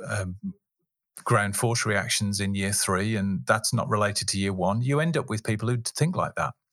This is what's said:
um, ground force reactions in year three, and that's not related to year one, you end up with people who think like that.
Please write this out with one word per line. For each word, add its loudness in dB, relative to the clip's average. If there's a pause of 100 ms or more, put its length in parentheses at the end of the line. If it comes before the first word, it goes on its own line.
um, -2 (920)
ground 2
force 0
reactions 0
in -2
year 0
three, 0
and 0
that's 2
not 0
related 0
to 0
year 2
one, 2
you 2
end 2
up -2
with -4
people 0
who 2
think 0
like -2
that. -4 (180)